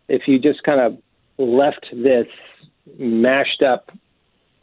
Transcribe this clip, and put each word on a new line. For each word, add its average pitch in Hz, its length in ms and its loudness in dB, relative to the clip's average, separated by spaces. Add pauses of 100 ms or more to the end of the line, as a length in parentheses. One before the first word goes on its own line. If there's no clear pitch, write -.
if 131 200 -2
you 135 100 4
just 139 240 0
kind 143 180 0
of 117 160 -2 (400)
left 135 560 0
this 120 360 0 (680)
mashed 123 640 0
up 127 300 0 (720)